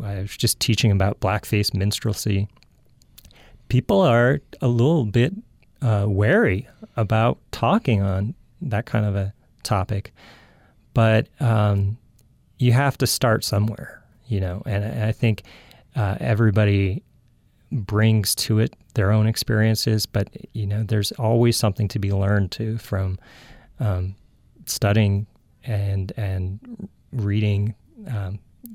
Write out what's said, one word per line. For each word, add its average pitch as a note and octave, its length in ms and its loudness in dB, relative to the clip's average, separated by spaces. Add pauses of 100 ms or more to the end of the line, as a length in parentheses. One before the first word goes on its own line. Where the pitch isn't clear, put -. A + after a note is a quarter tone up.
I G2 180 -6
was G2+ 140 -10
just - 240 -2
teaching A2 320 2
about G2 300 2
blackface G#2 520 0
minstrelsy, G2+ 760 -2 (1200)
people F#3+ 320 2
are B2+ 400 4 (180)
a C#3 80 -2
little B2 380 2
bit, A#2+ 280 2 (480)
uh, G#2+ 280 0
wary G#2 580 2 (300)
about A2+ 420 0 (120)
talking A#2+ 500 0
on G2 340 -2 (260)
that A#2 240 -4
kind G#2+ 200 -2
of G2+ 100 -2
a G2 180 -4 (300)
topic. G2+ 500 -4 (800)
But, A2+ 360 4 (100)
um, G#2 580 2 (600)
you B2 160 4
have C3+ 240 2
to B2+ 100 0
start A2+ 380 0
somewhere, - 580 -4 (240)
you G2+ 140 -2
know, F2+ 240 -4
and G#2 180 -2
I, A2+ 240 -4
I A2 60 0
think, A2 300 -2 (520)
uh, G2+ 240 -2
everybody G#2 840 2 (720)
brings G#2+ 640 2
to - 240 0
it A2+ 140 0 (220)
their G2 160 2
own G#2+ 160 4
experiences, A2 800 0
but, G2 200 -2 (260)
you G#2+ 120 -4
know, G2+ 180 -2
there's G#2 300 0
always A#2 420 2
something G#2 320 0
to A2+ 120 -4
be G2 120 -2
learned G2 400 2
too A2+ 280 -6
from, F#2+ 380 -4 (600)
um, F#2+ 360 -4 (500)
studying G#2 600 2 (380)
and, G2 540 -4
and F#2+ 720 -8 (240)
reading, G#2 600 0 (360)
um, G2+ 280 -6 (360)